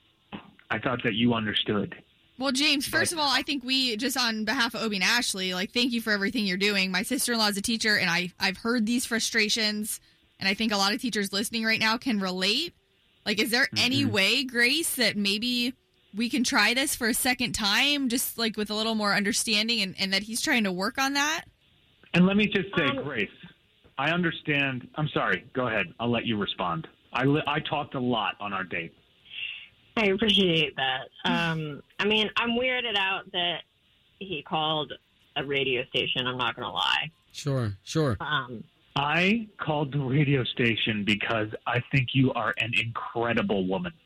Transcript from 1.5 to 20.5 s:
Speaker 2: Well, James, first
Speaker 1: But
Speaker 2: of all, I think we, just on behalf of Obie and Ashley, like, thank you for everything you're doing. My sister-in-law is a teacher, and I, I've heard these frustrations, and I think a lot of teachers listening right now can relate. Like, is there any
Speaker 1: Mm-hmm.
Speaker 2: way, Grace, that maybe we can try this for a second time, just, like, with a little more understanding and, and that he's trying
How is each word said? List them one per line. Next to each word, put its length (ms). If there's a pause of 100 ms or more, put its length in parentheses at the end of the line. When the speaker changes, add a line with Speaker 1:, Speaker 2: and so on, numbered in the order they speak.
Speaker 2:
Well, 140
James, 340
first 280
Speaker 1:
But 60
Speaker 2:
of 60
all, 40
I 120
think 220
we, 320
just 200
on 300
behalf 280
of 80
Obie 140
and 80
Ashley, 480
like, 200
thank 200
you 80
for 120
everything 340
you're 100
doing. 340
My 120
sister-in-law 460
is 100
a 40
teacher, 360
and 100
I, 320
I've 180
heard 280
these 180
frustrations, 960 (380)
and 100
I 60
think 180
a 60
lot 160
of 80
teachers 320
listening 300
right 160
now 180
can 220
relate. 520 (540)
Like, 140
is 100
there 260
any 280
Speaker 1:
Mm-hmm. 80
Speaker 2:
way, 320
Grace, 520
that 220
maybe 560 (420)
we 140
can 120
try 300
this 240
for 120
a 60
second 380
time, 560
just, 300
like, 180
with 140
a 40
little 200
more 200
understanding 680
and, 160
and 160
that 80
he's 180
trying 240